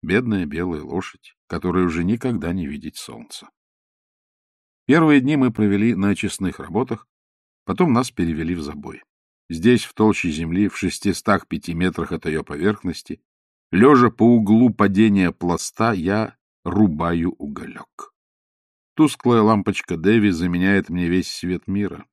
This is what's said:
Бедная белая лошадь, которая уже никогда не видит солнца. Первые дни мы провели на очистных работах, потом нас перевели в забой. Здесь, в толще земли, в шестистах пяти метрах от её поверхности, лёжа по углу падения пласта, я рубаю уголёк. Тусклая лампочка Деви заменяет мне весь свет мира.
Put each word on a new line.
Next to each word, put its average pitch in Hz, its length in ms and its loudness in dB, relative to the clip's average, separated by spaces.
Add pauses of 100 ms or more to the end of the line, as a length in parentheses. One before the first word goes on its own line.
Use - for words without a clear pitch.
Бедная 98 440 -2
белая 80 340 -6
лошадь, - 540 -12 (120)
которая 90 380 -2
уже 85 200 -2
никогда 98 500 -4
не 90 120 -6
видит 71 300 -12
солнца. - 540 -18 (1400)
Первые 151 340 6
дни 143 160 0
мы 127 160 2
провели 107 420 0
на 95 140 0
очистных 95 500 -4
работах, 110 480 -6 (600)
потом 151 260 0
нас 117 180 0
перевели 82 440 -4
в 82 80 -8
забой. 71 400 -14 (480)
Здесь, 101 340 2
в - 80 -20
толще 104 380 0
земли, 85 380 -2
в - 100 -8
шестистах 95 680 -2
пяти - 260 -8
метрах 85 380 -2
от 80 120 -8
её 78 180 -4
поверхности, 90 800 -6 (520)
лёжа 123 360 6
по - 140 -2
углу 113 480 6
падения 101 600 2
пласта, 87 600 -4
я 98 460 -4 (260)
рубаю 85 680 0
уголёк. - 800 -16 (840)
Тусклая 123 460 2
лампочка 104 560 0
Деви 104 320 4
заменяет 90 580 0
мне 87 180 -4
весь 90 240 0
свет 90 360 -8
мира. 98 460 -6